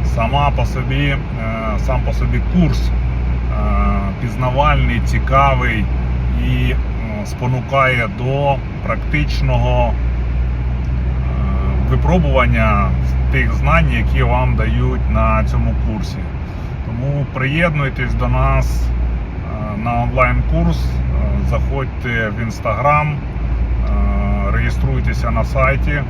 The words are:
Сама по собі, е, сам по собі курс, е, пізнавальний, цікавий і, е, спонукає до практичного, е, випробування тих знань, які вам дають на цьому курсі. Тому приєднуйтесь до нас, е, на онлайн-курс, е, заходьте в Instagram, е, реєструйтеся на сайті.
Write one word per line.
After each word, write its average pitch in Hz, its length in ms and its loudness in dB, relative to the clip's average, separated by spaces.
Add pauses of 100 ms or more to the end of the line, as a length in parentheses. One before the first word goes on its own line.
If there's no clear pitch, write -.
Сама 139 520 2
по - 80 0
собі, 131 400 -2
е, 139 140 0 (600)
сам 127 220 0
по 120 120 0
собі 120 280 0 (140)
курс, 156 340 2
е, - 40 0 (1300)
пізнавальний, 127 840 0
цікавий 123 800 2 (600)
і, 123 260 2
е, 120 60 0 (480)
спонукає 127 840 0 (100)
до 135 380 0 (300)
практичного, 123 1040 0
е, - 20 0 (2000)
випробування 123 1000 4 (440)
тих 127 200 2
знань, 147 400 2
які 123 300 2
вам 123 340 2
дають 120 540 0
на 110 340 2
цьому 117 300 0 (120)
курсі. 104 320 -4 (680)
Тому 135 480 -2
приєднуйтесь 135 800 0
до 120 140 0
нас, 131 540 2
е, - 1000 -4
на 120 180 0
онлайн-курс, 127 840 2
е, - 640 0
заходьте 113 800 -2
в 113 200 -4
Instagram, 143 640 0
е, 143 40 -4 (1400)
реєструйтеся 120 760 0
на 113 140 0
сайті. 135 640 0